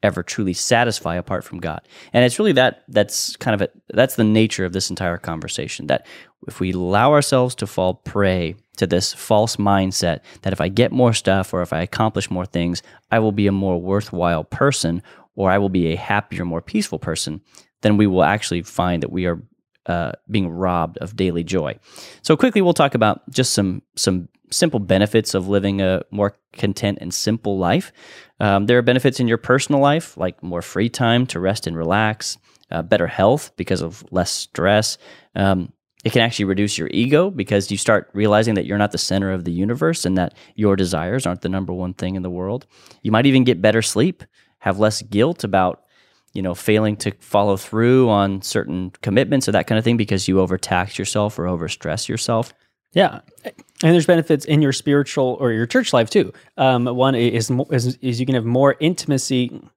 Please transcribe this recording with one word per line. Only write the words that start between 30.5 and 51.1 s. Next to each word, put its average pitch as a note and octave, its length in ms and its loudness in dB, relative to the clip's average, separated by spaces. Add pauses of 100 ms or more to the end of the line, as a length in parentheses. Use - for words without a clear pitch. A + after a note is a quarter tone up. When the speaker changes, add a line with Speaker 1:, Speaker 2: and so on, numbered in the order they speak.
Speaker 1:
free G#2+ 280 -2
time A#2+ 380 2
to E2+ 120 -6
rest F#2+ 260 -2
and E2 100 -6
relax, G#2 600 -2 (340)
uh, E2 120 -4
better F2 240 2
health G#2+ 500 2
because F2+ 240 -4
of E2 300 -10
less F2+ 200 -2
stress. - 680 0 (360)
Um, F#2+ 380 0 (320)
it A2 80 -2
can A#2+ 100 4
actually A2+ 240 -2
reduce G2+ 300 0
your E2 160 -6
ego C#3+ 380 2
because G2+ 400 -2
you G2+ 80 -4
start - 340 2
realizing G#2+ 420 2
that F#2 120 -2
you're G2 120 -4
not G#2 140 0
the - 60 -6
center F#2+ 340 -2
of F2+ 120 -6
the E2+ 80 -4
universe A#2+ 520 -2
and F#2 140 0
that F2+ 160 -2 (220)
your G2+ 200 4
desires F2+ 500 -2
aren't - 160 -4
the F#2+ 60 -4
number F#2 240 -4
one F2+ 220 -6
thing F#2+ 220 -6
in F#2 60 -6
the F2+ 80 -6
world. F#2 360 -8 (360)
You G#2+ 100 -2
might B2 140 4
even C3 180 6
get A2 180 2
better A2 200 4
sleep, D3 420 -2 (340)
have G2 200 -2
less G#2+ 240 2
guilt A2 420 0
about, F#2 400 0 (480)
you G2+ 100 -6
know, F2+ 120 -4
failing G#2+ 420 2
to G2+ 240 -6
follow G2+ 360 2
through A#2+ 520 2
on G2 340 2
certain F#2 480 -6 (120)
commitments C3 460 0
or G2+ 40 -2
that F#2+ 140 2
kind A2 120 2
of A2 60 0
thing A#2 120 2
because G2+ 300 -2
you F#2+ 140 2
overtax F#2 580 -2
yourself G#2 400 -4